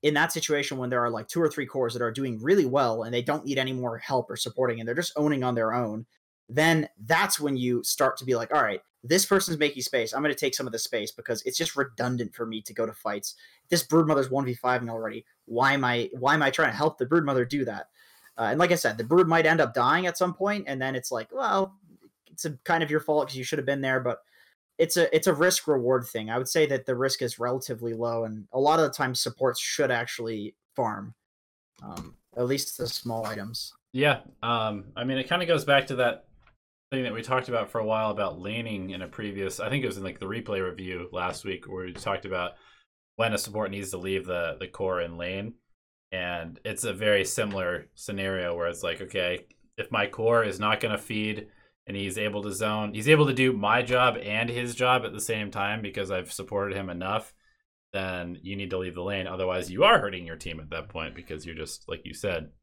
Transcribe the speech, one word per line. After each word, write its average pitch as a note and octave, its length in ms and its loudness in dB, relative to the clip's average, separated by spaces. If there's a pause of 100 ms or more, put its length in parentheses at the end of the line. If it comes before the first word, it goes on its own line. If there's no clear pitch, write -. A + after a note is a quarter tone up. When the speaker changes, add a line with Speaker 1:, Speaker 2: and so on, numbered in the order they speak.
Speaker 1:
in D3+ 120 4
that D#3+ 180 4
situation C#3+ 460 0
when B2+ 120 -2
there B2 120 2
are, A#2+ 80 2
like, A2 160 -4
two - 140 -2
or D#3+ 80 4
three D3 180 -2
cores A#2+ 280 0
that B2 80 -2
are A#2 100 0
doing B2 280 -4
really D#3+ 260 4
well B2 380 2
and A#2 100 -4
they B2 80 2
don't D3 220 0
need C#3 140 0
any C3 140 0
more B2 260 -4
help B2+ 320 0
or - 60 -6
supporting A#2+ 420 0
and A2+ 80 -6
they're A#2+ 80 -2
just E3 220 -2
owning D3 260 2
on B2 120 2
their A2+ 180 2
own, A#2 340 -2 (420)
then D#3 400 4 (180)
that's E3+ 340 2
when C#3+ 160 0
you B2 260 2
start - 360 2
to B2+ 60 -12
be B2+ 100 2
like, A#2 180 0
"All C#3 100 6
right, G#2 200 0 (220)
this E3 200 4
person's F#3 340 2
making C#3+ 240 0
space. A#2 300 0
I'm C3 80 -2
gonna D3 140 2
take C#3 200 0
some C3 120 -2
of A#2 60 -8
the A2+ 60 -4
space G#2+ 340 -4
because A2+ 300 -4
it's B2+ 140 -4
just - 200 -2
redundant B2 580 -2
for A#2 100 -4
me A2 180 -8
to G#2+ 120 -14
go A2+ 100 0
to A2 80 -4
fights. - 440 -6 (340)
This E3+ 160 2
Broodmother's D3+ 420 4
one C3+ 160 0
v B2+ 80 -2
five B2 340 0
already. A2+ 380 -6 (220)
Why B2+ 260 2
am C#3 120 2
I, A#2+ 280 0
why C3 220 2
am D#3 80 4
I C3+ 80 6
trying C#3 200 2
to G#2 60 -6
help D3+ 220 0
the B2 80 0
Broodmother C3+ 420 4
do C#3 160 0
that?" G2+ 220 -6 (500)
Uh, A#2 140 0
and C#3 80 2
like F3 140 4
I F3 40 4
said, A2 220 0
the - 60 -2
Brood E3 240 6
might E3 180 6
end D#3+ 140 6
up B2 120 2
dying D3 340 4
at E3+ 120 -2
some F3+ 160 2
point, G3+ 320 -2
and C3 160 -4
then C3 140 -2
it's B2 160 -6
like, A2+ 200 -4
"Well, G3 460 0 (480)
it's - 180 -12
a, D3+ 200 -4
kind E3+ 180 2
of D3 80 -2
your D3+ 100 4
fault D3+ 280 2
'cause C3+ 80 -10
you B2+ 80 -6
should D3 140 -2
have D3 80 -2
been C#3 140 0
there," C3 200 2
but B2 180 0 (600)
it's E3 180 2
a, E3+ 180 4
it's D#3+ 140 4
a E3+ 60 6
risk F3 340 4
reward B2+ 360 4
thing. A2 240 -6
I A#2 100 0
would C3 100 -2
say D#3 180 4
that C3+ 200 -2
the B2+ 100 0
risk C3 260 0
is A#2+ 160 -4
relatively A#2 560 -4
low, A#2 300 -2
and G#2+ 280 -8
a B2+ 60 -2
lot D3+ 220 6
of D3+ 60 6
the C3 60 -2
time C3 220 0
supports B2+ 460 0
should - 300 0
actually A2+ 680 -4 (180)
farm, A2 400 -4 (680)
um, - 340 -14 (200)
at B2 100 0
least C#3 320 -2
the - 80 -4
small A2+ 400 -6
items. G#2+ 480 -8 (180)
Speaker 2:
Yeah, C3+ 280 2 (220)
um, A2 440 -2 (100)
I A#2+ 80 -6
mean, C3 140 -2
it B2+ 100 -4
kinda F3 180 0
goes E3 180 2
back C#3 240 6
to C3+ 80 -4
that A#2+ 300 0 (640)
thing C3 140 -2
that A2+ 80 -4
we A2+ 100 -6
talked B2+ 260 0
about A#2 220 0
for A#2 100 -2
a G#2+ 60 -2
while A2 240 2
about F#2+ 280 -2
laning G#2 520 -6
in F#2 120 -8
a F2 60 -10
previous, G2 520 -6
I G#2 100 -2
think C#3 140 0
it - 20 0
was G2 100 -4
in, G2 80 -10
like, F#2 160 -8
the G2+ 60 -8
replay G#2 360 -4
review F2+ 480 -6
last F2+ 340 -4
week F#2+ 220 -8
where F#2 200 -8
we F2+ 80 -10
talked G2 320 -4
about F2+ 260 -4 (640)
when A2+ 160 2
a G#2 60 0
support G#2 320 -4
needs G2 200 -8
to F#2 80 -6
leave F#2+ 280 -2
the, E2+ 340 -2
the F#2 80 -8
core F#2 320 -2
and E2+ 160 -6
lane. F#2+ 380 -6 (560)
And F2 560 -6
it's G#2+ 180 -6
a A2 80 -2
very G2+ 320 2
similar F#2 680 -2
scenario F#2+ 600 -4
where E2+ 120 -2
it's E2+ 160 -6
like, E2+ 180 -2
"Okay, F2+ 460 -2 (320)
if G#2+ 120 -6
my G#2 160 0
core A2+ 380 2
is G2 160 -2
not G#2+ 200 2
gonna G#2+ 180 0
feed G#2+ 480 -4 (400)
and G2+ 100 -10
he's G2 220 -4
able G#2 240 -2
to G2+ 100 -6
zone, G#2+ 400 -2
he's G#2+ 160 -2
able D3+ 180 8
to C3+ 60 2
do B2+ 220 4
my G#2+ 260 4
job B2 420 4
and A2 280 -2
his A#2+ 240 -4
job B2+ 320 4
at G2 80 -6
the G#2 60 -8
same G#2+ 300 -4
time G#2 300 -2
because G2 300 -4
I've F#2 200 -4
supported G2 460 -4
him F#2+ 140 -4
enough, F#2 420 -4 (600)
then F2+ 480 -4
you F#2+ 120 -8
need G2+ 140 -6
to F#2 100 -2
leave F#2 160 -4
the F2 80 -8
lane." F#2+ 240 -2
Otherwise, F#2 440 -2
you A2 140 2
are G#3+ 140 8
hurting F#2+ 280 -4
your E2 100 -10
team D#2+ 240 -10
at D2+ 80 -16
that E2 220 -8
point D#2+ 240 -8
because D#2 320 -12
you're E2 80 -12
just, - 340 -12
like - 160 -8
you - 80 -12
said E2+ 380 -4 (120)